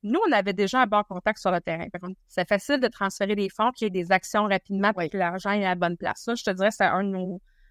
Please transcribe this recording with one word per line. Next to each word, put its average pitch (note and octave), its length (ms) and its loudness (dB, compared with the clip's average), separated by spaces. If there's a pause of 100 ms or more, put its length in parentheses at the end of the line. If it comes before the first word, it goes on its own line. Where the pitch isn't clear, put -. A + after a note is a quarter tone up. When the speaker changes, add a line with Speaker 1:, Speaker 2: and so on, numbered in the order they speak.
Speaker 1:
nous, A3+ 160 0 (100)
on C#4+ 40 4
avait G3+ 200 2
déjà G3+ 300 2
un B3 40 4
bon G#3 180 2
contact F#3+ 340 -4
sur F#3 140 0
le E3+ 80 0
terrain. E3 320 -6
Fait F3 80 -12
qu'on, F#3 120 -10 (140)
c'est - 200 -4
facile B3+ 340 0
de A#3 80 2
transférer G3 480 -2
les G3 120 -2
fonds, A3+ 220 0
qu'il A#3 160 -4
y - 0 -
ait G3 40 0
des F3+ 200 -2
actions G#3 380 2
rapidement, G3 440 0
puis F#3 140 -2
Speaker 2:
Oui. - 40 -4
Speaker 1:
que G#3 60 -6
l'argent F#3 360 -2
est G#3 120 0
à F#3 60 0
la F3+ 60 2
bonne F3 200 0
place. F#3 280 -6
Ça, A#3 100 -2
je - 80 -8
te G#3+ 80 -2
dirais, F#3+ 220 2
c'est G3+ 120 0
un F#3 200 2
de G3+ 60 -2
nos, F#3 300 -6 (300)